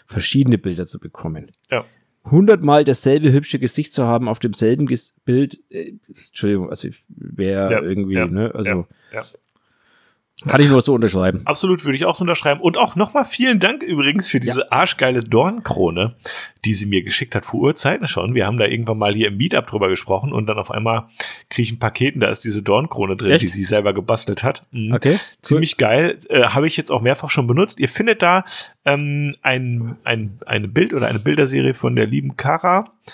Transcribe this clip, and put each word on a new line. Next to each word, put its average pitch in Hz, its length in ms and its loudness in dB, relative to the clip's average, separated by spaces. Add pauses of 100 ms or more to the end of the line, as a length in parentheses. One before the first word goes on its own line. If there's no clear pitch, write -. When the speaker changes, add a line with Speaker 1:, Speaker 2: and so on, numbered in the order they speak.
Speaker 1:
verschiedene 127 520 2
Bilder 90 280 -4
zu - 140 -14
bekommen. 78 500 -12 (220)
Speaker 2:
Ja. 120 140 -4 (440)
Speaker 1:
Hundertmal 160 540 6
dasselbe 139 480 2
hübsche 143 260 0
Gesicht - 360 -4
zu 131 120 -2
haben 117 220 0
auf 110 120 -4
demselben 120 460 0
Ges-, - 280 -4 (100)
Bild, 131 360 0 (100)
äh, - 240 -12 (340)
Entschuldigung, 101 420 -2
also - 200 -10 (180)
wer 98 640 -4
Speaker 2:
Ja, 110 100 0
Speaker 1:
irgendwie, 95 340 -4
Speaker 2:
ja, 90 120 0
Speaker 1:
ne, 98 260 -2
also 104 160 -4
Speaker 2:
ja, 92 160 -2 (280)
ja. 110 100 -10 (1200)
Speaker 1:
kann 135 140 6
ich 147 80 8
nur 131 140 8
so 139 100 2
unterschreiben. 95 520 2
Speaker 2:
Absolut, 165 380 0
würde 139 140 -2
ich - 80 -2
auch 170 100 2
so - 80 -6
unterschreiben. 156 380 0
Und 170 160 2
auch - 180 2
nochmal 214 300 0
vielen 240 340 2
Dank 233 220 0
übrigens 151 480 0
für 131 100 2
diese 123 200 -2
Speaker 1:
Ja. - 100 0
Speaker 2:
arschgeile 127 520 0
Dornkrone, 110 920 0 (480)
die 113 120 0
sie 104 100 -4
mir 98 160 0
geschickt - 320 -6
hat 101 100 -2
vor - 180 -4
Urzeiten 151 460 0
schon. 107 280 -2
Wir 101 100 2
haben 113 140 -2
da 107 80 2
irgendwann 113 320 -2
mal 104 160 0
hier 107 140 2
im 101 80 -6
Meetup 131 280 0
drüber 98 240 0
gesprochen 95 420 -2
und 110 140 -2
dann 107 140 -4
auf 98 100 -6
einmal 110 380 -4 (420)
krieg 123 160 0
ich 113 60 -4
ein 117 80 -8
Paket - 340 -2
und 120 80 -2
da 101 80 2
ist - 140 -4
diese 104 180 -4
Dornkrone 101 540 0
drin, 98 160 0
Speaker 1:
Echt? 156 100 6
Speaker 2:
die 101 60 0
sie 98 160 -6
selber 101 300 0
gebastelt 104 500 -4
hat. 135 280 -4
Mhm. 110 220 -4
Speaker 1:
Okay, 135 200 4
cool. 202 60 0 (220)
Speaker 2:
Ziemlich 156 360 0
geil. 127 420 2 (100)
Äh, 127 140 4
habe 139 240 2
ich 160 100 -4
jetzt 151 140 -4
auch 123 100 -2
mehrfach 135 300 0
schon 127 160 0
benutzt. 156 320 0
Ihr 135 100 2
findet 220 320 0
da, 180 240 4 (400)
ähm, 143 560 -2
ein, 123 640 -2
ein, 110 420 -4
ein 107 260 -4
Bild 180 220 0
oder 120 140 0
eine 110 120 -2
Bilderserie 135 540 0
von 123 220 -2
der 110 100 2
lieben 139 320 -4
Kara, 180 540 0 (220)